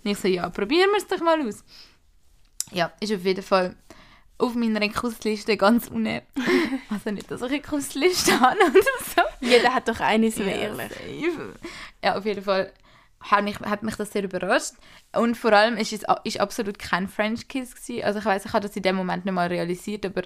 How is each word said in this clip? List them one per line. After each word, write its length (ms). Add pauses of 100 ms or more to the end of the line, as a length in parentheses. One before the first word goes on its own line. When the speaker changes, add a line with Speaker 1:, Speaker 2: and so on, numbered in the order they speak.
Speaker 1:
Und 80
ich 80
so, 100
ja, 220
probieren 400
wir 80
es 80
doch 140
mal 260
aus. 160 (1120)
Ja, 280
ist 120
auf 120
jeden 180
Fall 340 (600)
auf 160
meiner 340
Kussliste 680
ganz 320
unten. 320 (140)
<laughs> 560
Also 200
nicht, 200
dass 120
ich 80
eine 120
Kussliste 760
<laughs> 0
habe 180
oder 140 (100)
so. 400 (180)
Speaker 2:
Jeder 340
hat 140
doch 120
eine, 300
sind 160
wir 80
Speaker 1:
Ja, 80
Speaker 2:
ehrlich. 280
Speaker 1:
safe. 640 (500)
Ja, 120
auf 100
jeden 180
Fall 280 (480)
hat 220
mich, 180
hat 220
mich 140
das 160
sehr 120
überrascht. 500 (420)
Und 200
vor 180
allem 240
ist 160
es 120
a-, 180
ist 160
absolut 380
kein 300
French 400
Kiss 260
gewesen. 300
Also 140
ich 80
weiss, 180
ich 80
habe 140
das 100
in 60
dem 140
Moment 280
nicht 80
mal 160
realisiert, 560
aber 220